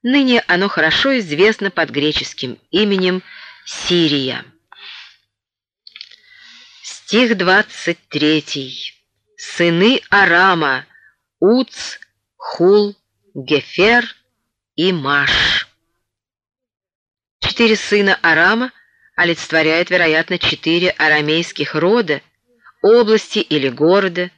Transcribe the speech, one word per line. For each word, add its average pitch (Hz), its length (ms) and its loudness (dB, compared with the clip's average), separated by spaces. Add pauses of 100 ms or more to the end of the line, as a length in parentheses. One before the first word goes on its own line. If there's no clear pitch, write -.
Ныне 254 440 2
оно 180 220 0
хорошо 196 500 0
известно 196 520 0
под 156 200 -4
греческим 143 680 -6 (120)
именем 185 520 0 (420)
Сирия. 143 800 -2 (2500)
Стих 226 540 -2
двадцать 185 640 -2 (100)
третий. 147 840 -4 (420)
Сыны 175 760 0
Арама: 170 760 2 (520)
Уц, - 600 0 (380)
Хул, 202 600 2 (380)
Гефер 165 680 0 (720)
и 180 160 0
Маш. 143 760 -2 (1700)
Четыре 220 360 0
сына 202 460 0
Арама 185 500 2 (440)
олицетворяют, 160 720 0
вероятно, 170 480 0
четыре 170 520 0
арамейских 151 840 -2
рода, 170 460 0 (640)
области 220 560 4
или 147 300 -2
города. 180 680 0